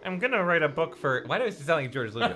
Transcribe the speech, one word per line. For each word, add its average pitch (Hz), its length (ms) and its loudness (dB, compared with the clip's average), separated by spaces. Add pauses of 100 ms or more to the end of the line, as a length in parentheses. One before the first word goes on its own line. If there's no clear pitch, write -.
I'm 185 140 -4
gonna 226 260 2
write 170 180 4
a 151 60 4
book 160 280 -2
for, 131 300 0
why 139 120 -2
do 240 60 0
I 233 60 0
sound 156 320 0
like 127 100 -6
George 117 220 -4
Lucas? 120 200 0